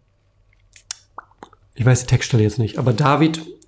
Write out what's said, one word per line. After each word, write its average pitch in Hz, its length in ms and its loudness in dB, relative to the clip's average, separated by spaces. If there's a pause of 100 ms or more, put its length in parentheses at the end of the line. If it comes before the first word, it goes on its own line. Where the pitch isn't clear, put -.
(1700)
ich 107 120 -4
weiß 127 140 4
die - 80 -8
Textstelle 120 360 2
jetzt 107 160 0
nicht, 107 180 -4
aber 127 160 0
David, 147 520 0 (220)